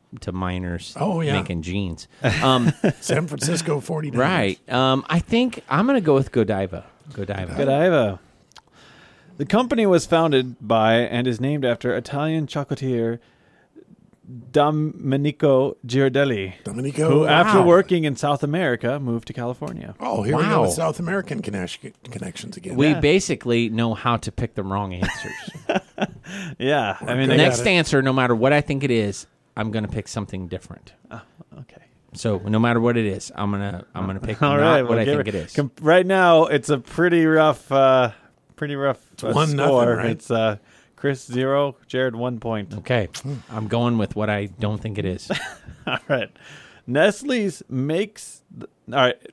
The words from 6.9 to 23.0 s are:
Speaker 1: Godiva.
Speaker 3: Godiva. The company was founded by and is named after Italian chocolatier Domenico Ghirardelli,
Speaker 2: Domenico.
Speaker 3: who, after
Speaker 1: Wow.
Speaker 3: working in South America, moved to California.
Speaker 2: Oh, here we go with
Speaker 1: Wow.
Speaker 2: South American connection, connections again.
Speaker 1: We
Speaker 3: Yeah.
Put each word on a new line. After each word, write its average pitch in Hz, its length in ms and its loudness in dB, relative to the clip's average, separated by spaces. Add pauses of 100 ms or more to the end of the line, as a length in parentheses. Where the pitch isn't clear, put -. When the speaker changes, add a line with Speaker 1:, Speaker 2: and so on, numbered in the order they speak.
Speaker 1:
Godiva. 95 440 -8
Speaker 3:
Godiva. 139 640 2 (1160)
The - 100 -6
company 233 400 2
was 175 200 4
founded 143 540 2
by 110 340 4
and 120 340 0
is 117 120 -4
named 139 240 -2
after 120 320 0
Italian 147 500 -2
chocolatier 127 720 -4 (1300)
Domenico 147 1200 2 (100)
Ghirardelli, 127 680 0 (100)
Speaker 2:
Domenico. 135 460 -2
Speaker 3:
who, 151 160 6
after 190 320 6
Speaker 1:
Wow. 180 80 6
Speaker 3:
working 175 380 4
in 143 120 0
South 143 260 -2
America, 143 580 -2
moved 117 280 -4
to - 40 -14
California. - 680 -10
Speaker 2:
Oh, 110 220 -4
here 131 140 0
we 160 80 2
go 196 180 2
with - 80 2
Speaker 1:
Wow. - 40 -2
Speaker 2:
South 160 260 -2
American 175 420 -4
connection, - 500 -8 (120)
connections - 520 -12
again. - 200 -10
Speaker 1:
We 143 120 4
Speaker 3:
Yeah. 147 120 2